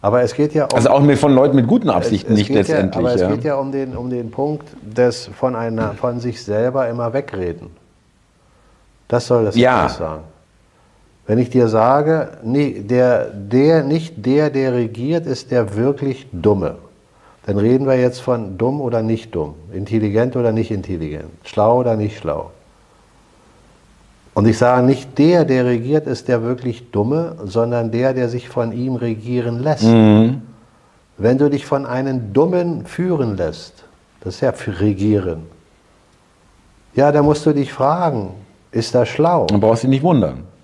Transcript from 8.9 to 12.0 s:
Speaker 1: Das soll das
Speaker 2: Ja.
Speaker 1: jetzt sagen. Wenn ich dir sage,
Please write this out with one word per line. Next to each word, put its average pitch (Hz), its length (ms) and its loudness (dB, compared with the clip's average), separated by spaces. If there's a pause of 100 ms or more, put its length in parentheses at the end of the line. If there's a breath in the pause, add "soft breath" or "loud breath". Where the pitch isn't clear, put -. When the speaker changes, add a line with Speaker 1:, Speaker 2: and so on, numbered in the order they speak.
Speaker 1:
Das 120 180 -2
soll 120 200 2
das 104 100 -2
Speaker 2:
Ja. 123 300 4
Speaker 1:
jetzt - 120 -4
sagen. 78 240 -8 (1040)
Wenn 110 120 0
ich 123 120 0
dir 120 180 4
sage, 135 600 2 (140)